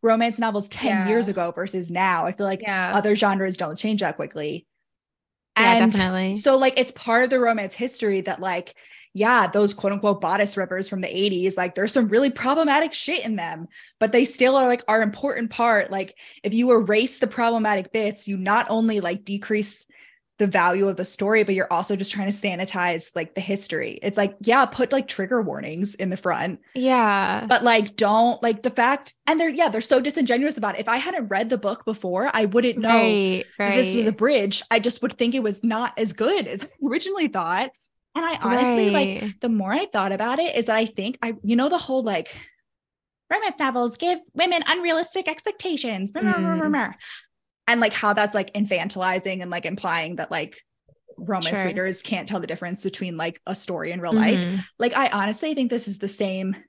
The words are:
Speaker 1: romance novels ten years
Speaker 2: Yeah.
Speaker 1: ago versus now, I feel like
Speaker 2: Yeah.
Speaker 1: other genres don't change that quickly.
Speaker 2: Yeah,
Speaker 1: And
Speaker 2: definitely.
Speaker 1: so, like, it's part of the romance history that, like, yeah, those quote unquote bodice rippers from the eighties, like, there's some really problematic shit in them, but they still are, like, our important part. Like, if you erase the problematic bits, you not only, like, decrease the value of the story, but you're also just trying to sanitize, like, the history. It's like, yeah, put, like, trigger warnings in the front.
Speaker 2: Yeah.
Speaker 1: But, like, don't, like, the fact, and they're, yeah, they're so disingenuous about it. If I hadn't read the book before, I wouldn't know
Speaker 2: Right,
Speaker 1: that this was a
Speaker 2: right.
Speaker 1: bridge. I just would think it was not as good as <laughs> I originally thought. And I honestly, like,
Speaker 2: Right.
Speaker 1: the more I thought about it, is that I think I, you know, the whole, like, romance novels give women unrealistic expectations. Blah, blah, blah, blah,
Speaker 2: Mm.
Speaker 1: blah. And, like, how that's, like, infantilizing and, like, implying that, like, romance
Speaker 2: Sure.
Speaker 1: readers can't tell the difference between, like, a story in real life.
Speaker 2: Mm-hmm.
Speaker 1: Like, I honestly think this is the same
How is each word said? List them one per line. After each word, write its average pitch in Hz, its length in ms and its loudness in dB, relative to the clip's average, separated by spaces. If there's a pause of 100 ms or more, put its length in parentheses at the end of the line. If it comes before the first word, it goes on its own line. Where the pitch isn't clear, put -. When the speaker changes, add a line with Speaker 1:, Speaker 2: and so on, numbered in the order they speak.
Speaker 1:
romance 226 360 2
novels 208 300 -2
ten 214 340 -2
years 214 240 2
Speaker 2:
Yeah. - 20 -4
Speaker 1:
ago 180 220 -2
versus 175 400 -6
now, 180 340 2
I 180 60 -2
feel 196 160 -4
like 190 140 -4
Speaker 2:
Yeah. 190 340 -2
Speaker 1:
other 208 200 4
genres 196 420 0
don't 165 200 -6
change 214 240 -2
that 160 140 -2
quickly. 151 500 -8 (920)
Speaker 2:
Yeah, 233 180 6
Speaker 1:
And - 0 -
Speaker 2:
definitely. 190 580 2
Speaker 1:
so, 262 240 4
like, 262 220 4
it's 254 140 0
part 240 300 2
of 247 60 0
the 262 100 2
romance 226 360 2
history 214 460 -2
that, 190 200 -4
like, 180 340 -4 (380)
yeah, 214 340 4
those 202 260 4
quote 202 200 0
unquote 202 280 0
bodice 202 360 0
rippers 190 320 -4
from 190 120 -4
the - 140 -6
eighties, 190 420 0
like, 180 180 -2
there's 202 160 0
some 240 160 2
really 240 220 4
problematic 294 640 2
shit - 320 -4
in 220 100 -4
them, 165 320 -8 (320)
but 214 140 2
they 254 120 6
still 254 300 4
are, 262 120 6
like, 247 200 2
our 220 140 4
important 226 500 -2
part. 226 400 2
Like, 190 260 -6 (260)
if 208 100 -2
you 240 180 4
erase 220 480 4
the 247 80 2
problematic 220 640 0
bits, 214 360 -4
you 196 100 -4
not 202 320 2
only, 220 320 2
like, 180 240 -4
decrease 202 600 -4 (540)
the 208 80 4
value 185 400 4
of 190 100 0
the 185 80 -4
story, 208 380 2
but 202 120 2
you're 190 160 -2
also 185 260 0
just 202 160 -6
trying 196 180 -4
to - 20 -2
sanitize, 180 840 -4
like, 165 200 -6
the 190 60 -4
history. 180 600 -6
It's 202 160 -2
like, 202 240 -2
yeah, 247 240 4
put, 247 280 -2
like, 269 160 0
trigger 220 320 -2
warnings 180 540 -6
in 190 140 -4
the 185 80 -6
front. 175 440 -4 (140)
Speaker 2:
Yeah. 220 760 2
Speaker 1:
But, 240 160 4
like, 220 320 4
don't, 220 460 4
like, 226 200 0
the 254 80 0
fact, 254 420 0 (140)
and 311 120 2
they're, 330 100 2
yeah, 302 200 2
they're 220 120 -2
so 262 180 4
disingenuous 269 580 0
about 208 180 -2
it. - 60 -6
If 214 80 -4
I 240 80 2
hadn't 302 300 -4
read 202 220 -2
the 247 80 0
book 202 280 -4
before, 208 480 -2
I 220 120 2
wouldn't 226 340 2
know 220 400 4
Speaker 2:
Right, 185 260 0 (200)
Speaker 1:
that 202 80 0
this 202 200 2
was 233 140 2
a 214 40 2
Speaker 2:
right. 214 60 -6
Speaker 1:
bridge. 214 540 2
I 233 80 4
just 240 220 -2
would 233 160 -4
think 240 180 0
it 254 80 0
was 208 200 -2
not 233 340 0
as 214 160 -2
good 277 340 0
as 196 160 -8
<laughs> - 200 -12
I 277 40 -2
originally 349 400 -2
thought. 190 440 -2 (440)
And 330 100 -2
I 330 160 -2
honestly, 240 480 4
like, 190 240 2
Speaker 2:
Right. 202 280 -8
Speaker 1:
the 247 80 -2
more 202 240 0
I 349 120 0
thought 196 260 -2
about 226 280 -2
it, 339 160 -2
is 233 100 0
that 220 100 2
I 226 100 2
think 220 360 -6
I, 226 220 -4
you 220 120 2
know, 254 140 2
the 349 80 0
whole, 262 260 -2
like, 196 320 -4 (960)
romance 403 280 -2
novels 240 380 0
give 339 220 0 (140)
women 349 340 2
unrealistic 339 640 0
expectations. 294 840 -6
Blah, 311 120 -4
blah, 370 160 2
blah, - 180 0
blah, 311 100 0
Speaker 2:
Mm. 302 40 0
Speaker 1:
blah. 262 220 -2 (720)
And, 240 120 4
like, 214 140 2
how 208 200 0
that's, 208 220 2
like, 196 180 -2
infantilizing 185 880 -2
and, 180 100 -10
like, 175 140 -6
implying 170 520 -4
that, 165 140 -8
like, 160 300 -8 (560)
romance 185 420 -4
Speaker 2:
Sure. 185 80 -2
Speaker 1:
readers 185 340 -4
can't - 260 -6
tell 196 140 -4
the 165 60 -8
difference 180 360 -8
between, 185 340 -6
like, 165 300 -6
a 190 80 -6
story 165 380 -6
in 180 80 -6
real 175 120 -2
life. 214 320 2
Speaker 2:
Mm-hmm. 185 140 -2 (200)
Speaker 1:
Like, 240 140 0
I 262 160 2
honestly 220 440 -2
think 262 160 0
this 240 180 -4
is 202 120 -8
the 196 100 -4
same 190 460 -4 (140)